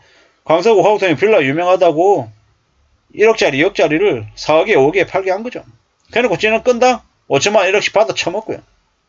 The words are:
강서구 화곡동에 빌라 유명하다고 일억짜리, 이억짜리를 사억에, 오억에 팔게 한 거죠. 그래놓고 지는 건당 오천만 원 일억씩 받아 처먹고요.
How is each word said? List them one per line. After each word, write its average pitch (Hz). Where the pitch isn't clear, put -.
강서구 175
화곡동에 190
빌라 196
유명하다고 170
일억짜리, 202
이억짜리를 160
사억에, 175
오억에 151
팔게 190
한 208
거죠. 233
그래놓고 214
지는 220
건당 247
오천만 196
원 180
일억씩 196
받아 196
처먹고요. -